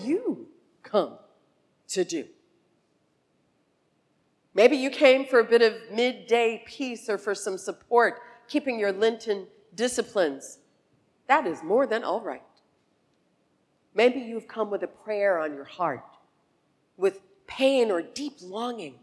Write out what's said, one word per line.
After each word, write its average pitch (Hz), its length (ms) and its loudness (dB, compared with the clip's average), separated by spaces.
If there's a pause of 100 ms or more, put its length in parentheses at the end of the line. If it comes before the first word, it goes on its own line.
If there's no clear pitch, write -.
you 330 440 -4 (340)
come 175 320 -2 (720)
to 185 160 -2
do? 170 220 -6 (2250)
Maybe 247 220 8
you 262 140 -2
came 269 360 4
for 254 120 4
a 226 60 4
bit 233 180 4
of 220 120 4 (180)
midday 226 760 0
peace 247 420 -10
or 202 100 -2
for 202 160 -6
some 190 220 -6
support, 208 640 0 (280)
keeping 277 300 -4
your 202 140 0
Lenten 208 540 -2 (280)
disciplines. 190 840 -2 (680)
That 277 200 4
is 151 160 -6
more 220 240 0
than 226 180 -4
all 190 160 -4
right. 147 220 -10 (1500)
Maybe 247 260 4
you've 226 280 -10
come 214 220 -4
with 196 120 -4
a 175 60 -6
prayer 202 500 -2
on 156 160 -6
your 139 100 -14
heart, 147 400 -4 (920)
with 190 240 -2 (260)
pain 262 440 2
or 170 120 0
deep - 380 -12
longing 190 640 -10